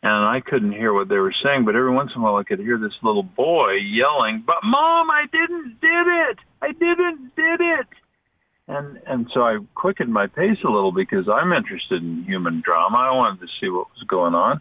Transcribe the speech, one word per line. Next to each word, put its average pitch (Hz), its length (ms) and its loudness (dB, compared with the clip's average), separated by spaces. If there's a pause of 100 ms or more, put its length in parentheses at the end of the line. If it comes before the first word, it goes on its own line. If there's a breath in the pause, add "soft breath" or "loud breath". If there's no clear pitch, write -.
and 107 80 0
I 107 340 2
couldn't 107 280 0
hear 110 200 -2
what 98 160 0
they 101 80 2
were 95 160 2 (100)
saying, 139 220 2
but 107 100 2
every 127 160 2
once 131 240 0
in 123 60 -8
a - 20 -2
while 107 120 2
I 101 80 2
could 98 160 -4
hear 113 180 -2
this 107 240 -4
little 107 220 0
boy 120 580 2
yelling, 110 640 0
But 165 180 2
Mom, 320 460 2
I 302 220 2
didn't 320 500 -4
did 339 260 2 (220)
it! 226 80 -4 (240)
I - 100 -4
didn't 339 640 -2
did 330 260 0
it! 330 260 0 (800)
And, 143 400 -8
and 123 260 -2
so 131 80 0
I 113 180 2 (160)
quickened 175 380 -2
my 101 140 2
pace 196 380 0
a - 40 0
little 101 220 2
because 95 380 -2
I'm 147 240 2
interested 95 500 -4
in 82 220 -6
human 87 380 -4
drama. 87 340 2
I 131 180 2
wanted 113 260 0
to 90 60 -16 (140)
see 101 80 -4
what 90 200 -4
was - 180 -20
going 87 280 2
on. 110 260 2